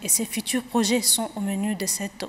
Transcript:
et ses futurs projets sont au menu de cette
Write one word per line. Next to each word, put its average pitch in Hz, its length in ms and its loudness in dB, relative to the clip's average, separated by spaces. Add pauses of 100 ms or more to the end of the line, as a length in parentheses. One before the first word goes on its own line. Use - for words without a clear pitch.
et 196 60 -6
ses - 160 4
futurs 240 400 -2
projets 233 360 2
sont 220 360 2
au 214 40 -4
menu 196 360 -2
de 190 100 -4
cette - 420 -4